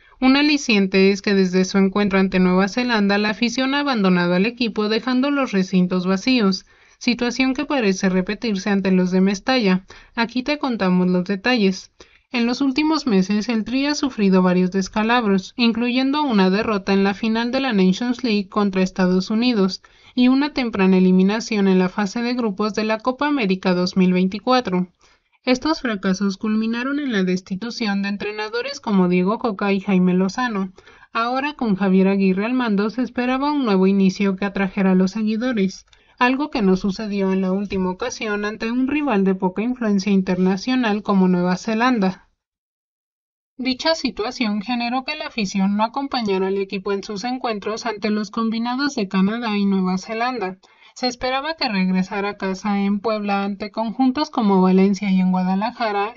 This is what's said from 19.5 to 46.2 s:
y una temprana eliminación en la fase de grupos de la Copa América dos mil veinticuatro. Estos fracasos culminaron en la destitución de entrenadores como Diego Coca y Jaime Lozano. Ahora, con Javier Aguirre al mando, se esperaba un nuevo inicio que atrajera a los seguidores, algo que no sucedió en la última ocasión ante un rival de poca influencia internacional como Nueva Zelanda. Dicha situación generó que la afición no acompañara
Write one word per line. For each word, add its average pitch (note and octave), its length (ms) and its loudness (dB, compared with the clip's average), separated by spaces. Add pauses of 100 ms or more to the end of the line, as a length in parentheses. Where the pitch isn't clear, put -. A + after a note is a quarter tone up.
y B3 140 4
una C#4 260 2
temprana G3 440 2
eliminación F#3+ 720 2
en F#3 100 4
la F#3 80 2
fase G#3 340 -4
de A#3+ 120 -2
grupos G#3+ 400 -4
de G#3+ 100 -4
la A3 140 -2
Copa B3+ 300 -2
América G3 460 0
dos F3+ 220 -2
mil F#3 160 4
veinticuatro. F#3 800 0 (540)
Estos C4 360 0
fracasos G3 560 -2
culminaron A3+ 640 -4
en C4+ 140 -4
la F#3+ 100 0
destitución G3 800 -4
de G3+ 80 -4
entrenadores G#4+ 720 -6
como F#3+ 260 2
Diego F3+ 320 2
Coca G3+ 320 -2
y G3+ 80 0
Jaime F#3 340 2
Lozano. F#3+ 600 -2 (400)
Ahora, C4 400 -2
con A3 220 0
Javier F#3+ 340 4
Aguirre G3 360 2
al B3 80 -2
mando, A3 360 0
se B3+ 140 -4
esperaba C4 500 -2
un C#4+ 100 0
nuevo F#3+ 240 4
inicio G3 480 2
que F#3+ 80 -6
atrajera G3 480 0
a F#3 40 4
los F#3 160 2
seguidores, A3 760 -2 (340)
algo C4 300 0
que C4 120 -2
no F#3 140 4
sucedió G3 560 -2
en F#3+ 80 0
la F#3 140 0
última F#3+ 360 -2
ocasión G#3 540 -6
ante A3 260 -6
un B3+ 200 -2
rival C#4+ 340 0
de F#3+ 120 2
poca F#3+ 260 -4
influencia G#3+ 500 0
internacional G3 920 0
como F#3+ 280 2
Nueva F3+ 260 2
Zelanda. A3 720 -2 (1300)
Dicha C4 400 0
situación A#3 640 -4
generó B3 440 -4
que D4+ 100 -8
la D4+ 120 -10
afición G3+ 500 -2
no G#3+ 80 2
acompañara A3+ 600 -2